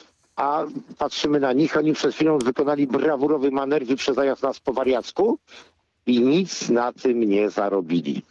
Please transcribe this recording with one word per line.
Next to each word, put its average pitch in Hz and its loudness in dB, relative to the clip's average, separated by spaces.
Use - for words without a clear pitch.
a 143 -2
patrzymy 147 0
na 135 2
nich, 147 2
oni 151 2
przed 131 -2
chwilą 156 2
wykonali 143 0
brawurowy 139 0
manewr, 139 -2
wyprzedzając 135 -2
nas 135 -4
po 131 -4
wariacku. 131 0
I 120 4
nic 156 0
na 120 0
tym 123 0
nie 104 2
zarobili. 87 -2